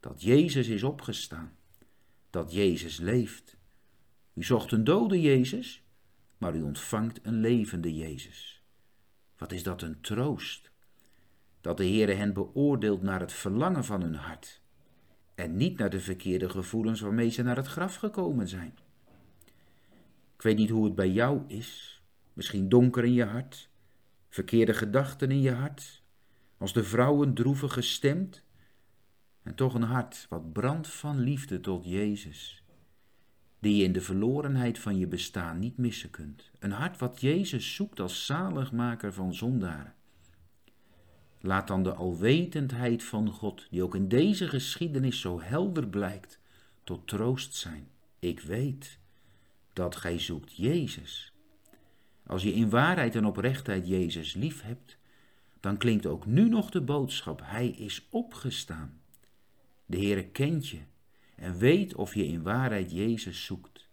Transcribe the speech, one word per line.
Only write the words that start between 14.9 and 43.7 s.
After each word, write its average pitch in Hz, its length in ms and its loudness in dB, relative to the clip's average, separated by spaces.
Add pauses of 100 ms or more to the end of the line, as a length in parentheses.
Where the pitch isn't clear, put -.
En 85 220 -6
niet 147 220 0
naar 101 120 0
de 95 100 -2
verkeerde 90 480 -2
gevoelens 110 520 -2
waarmee 113 300 2
ze 120 120 -4
naar 123 140 0
het 135 100 -4
graf 185 280 -4
gekomen 165 540 -2
zijn. 90 300 -10 (1600)
Ik - 80 -20
weet 110 140 4
niet 107 140 4
hoe 110 140 2
het 95 100 2
bij 95 160 2
jou 123 360 2
is. - 560 -14 (300)
Misschien 95 360 -2
donker 123 360 8
in 123 80 6
je 120 120 4
hart, 117 440 -8 (600)
verkeerde 113 460 4
gedachten 131 560 0
in 139 100 4
je 131 120 4
hart, - 500 -6 (560)
als 95 140 -6
de 113 120 4
vrouwen 135 500 4
droevige 135 400 2
gestemd. 147 720 0 (960)
En 117 120 -12
toch 127 200 0
een 117 80 2
hart - 460 -2
wat 82 240 -8
brandt 143 360 -2
van 147 320 -4
liefde 131 400 -2
tot 90 240 -4
Jezus, 98 760 -4 (1000)
die 104 140 4
je 101 80 6
in 92 80 4
de 90 80 2
verlorenheid 123 800 0
van 101 200 -2
je 92 80 2
bestaan 85 520 -6
niet 120 180 -4
missen 117 340 -4
kunt. - 480 -16
Een 101 120 -4
hart 143 280 -4
wat - 220 -6
Jezus 160 540 0
zoekt - 260 -6
als - 260 -6
zaligmaker 131 840 -2
van 92 220 -4
zondaren. 92 600 -2 (1500)
Laat 95 260 0
dan 95 160 0
de 92 120 0
alwetendheid 120 1080 0
van 107 280 -2
God, 104 400 -8